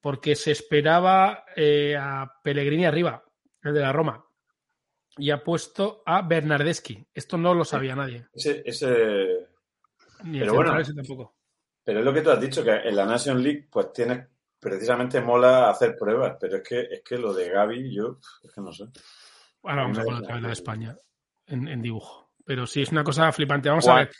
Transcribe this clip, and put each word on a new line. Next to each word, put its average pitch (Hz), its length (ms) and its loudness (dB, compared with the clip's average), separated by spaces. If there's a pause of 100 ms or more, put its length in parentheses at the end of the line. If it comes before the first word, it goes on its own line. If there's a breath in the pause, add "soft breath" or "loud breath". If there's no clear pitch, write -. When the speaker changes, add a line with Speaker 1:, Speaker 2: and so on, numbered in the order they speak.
Speaker 1:
Porque 143 340 -2
se 151 160 -2
esperaba, 180 920 4 (100)
eh, 147 440 2
a 135 320 -8 (120)
Pellegrini 143 420 0
arriba, 151 380 0 (380)
el 147 120 -4
de 147 60 2
la 135 120 0
Roma, 139 340 -2 (920)
y 143 140 -4
ha 143 120 -2
puesto 196 640 -4
a 180 180 2
Bernardeschi. 151 800 -2 (100)
Esto - 240 -8
no 175 160 2
lo 170 100 2
Speaker 2:
Sí. - 80 -4
Speaker 1:
sabía 131 240 -4
nadie. 127 380 -8
Speaker 2:
Ese, - 320 -4
ese 107 840 0 (760)
Speaker 1:
Ni 160 160 -8
el 131 60 0
Speaker 2:
Pero 107 80 0
Speaker 1:
central - 20 4
Speaker 2:
bueno, 160 240 2
Speaker 1:
ese 147 140 -6
tampoco. 131 420 -14 (480)
Speaker 2:
pero 104 160 0
es 120 60 2
lo 139 80 2
que 151 80 2
tú 160 100 4
has 113 100 4
dicho, 135 220 -4
que 110 80 4
en 107 240 0
la 98 100 2
Nation 123 360 0
League, 147 300 -2
pues, - 220 -2
tienes, 123 340 -4 (320)
precisamente 120 600 -2
mola 123 480 6
hacer 110 260 2
pruebas, 110 440 -2
pero 95 180 -4
es 95 60 -8
que, 123 180 -6
es 98 220 -10
que 123 140 -8
lo 110 160 -4
de 92 160 -4
Gavi, 107 440 -2
yo, 107 240 -6 (260 loud breath)
es - 80 -20
que 104 100 -16
no 90 100 -14
sé. 80 140 -18 (800 soft breath)
Speaker 1:
Ahora 143 200 -4
Speaker 2:
A 123 40 -4
mí 127 60 -4
Speaker 1:
vamos 107 40 -4
a 117 40 -6
Speaker 2:
me 113 40 -4
Speaker 1:
poner 120 180 -6
otra 117 120 -10
vez 117 80 -8
la 117 60 -6
de 117 40 -6
España 113 440 -10 (500)
en, 135 200 -8
en 131 140 -8
dibujo. - 480 -12 (160)
Pero 127 220 -6
sí, 143 160 -2
es - 80 -4
una 156 120 0
cosa 156 280 2
flipante. 143 380 -2
Vamos 147 180 4
a 127 60 8
Speaker 3:
¿Cuál? 131 120 6
Speaker 1:
ver. - 140 -16